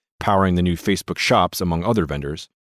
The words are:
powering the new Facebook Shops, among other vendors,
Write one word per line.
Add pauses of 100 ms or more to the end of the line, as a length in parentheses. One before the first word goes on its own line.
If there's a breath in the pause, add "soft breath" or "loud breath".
(200)
powering
the
new
Facebook
Shops,
among
other
vendors, (120)